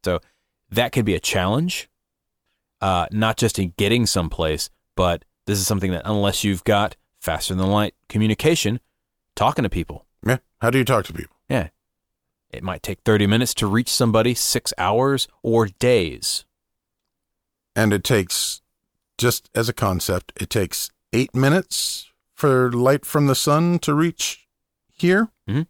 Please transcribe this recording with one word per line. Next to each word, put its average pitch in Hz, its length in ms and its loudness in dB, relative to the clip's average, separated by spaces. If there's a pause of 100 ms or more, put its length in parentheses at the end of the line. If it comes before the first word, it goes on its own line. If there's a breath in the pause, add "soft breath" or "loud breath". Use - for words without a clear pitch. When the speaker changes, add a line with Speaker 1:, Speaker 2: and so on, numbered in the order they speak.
Speaker 1:
So 87 160 -2 (520)
that 117 200 0
could 117 140 0
be 95 100 0
a 78 40 -2
challenge, 113 680 -2 (920)
uh, 90 300 0
not 110 260 0
just - 220 0
in 90 180 -2
getting 110 280 2
someplace, 80 640 -2 (260)
but 87 280 0 (220)
this 101 140 0
is 95 80 -2
something 95 240 0
that 85 140 -4
unless 101 380 -2
you've 98 200 -2
got 104 340 0 (220)
faster - 360 -6
than 92 140 0
light 104 240 0 (160)
communication, 110 720 0 (560)
talking 127 280 0
to 98 60 0
people. 78 360 -6 (200)
Speaker 2:
Yeah. 127 120 2 (240)
How 117 100 2
do 131 80 2
you 127 60 2
talk 117 200 2
to 80 80 -14
people? 76 240 -14 (100)
Speaker 1:
Yeah. 98 220 -2 (800)
It - 140 -14
might 92 200 -8
take - 220 -8
thirty 104 220 4
minutes 113 280 2
to 107 120 -2
reach 110 220 0
somebody, 113 460 2
six - 420 -4
hours 127 500 0 (140)
or 113 260 2
days. 95 760 0 (1300)
Speaker 2:
And 107 180 2
it 98 100 0
takes, - 580 -2 (560)
just - 380 -2
as 113 140 0
a 117 40 -6
concept, 92 680 -2
it 95 80 -6
takes - 400 -2 (240)
eight 123 200 0
minutes - 800 0 (220)
for 127 380 2
light 127 340 2
from 147 220 2
the 135 80 4
sun 165 440 2
to 151 140 0
reach - 540 -2 (440)
here. 190 380 2 (180)
Speaker 1:
Mm-hmm. 127 220 0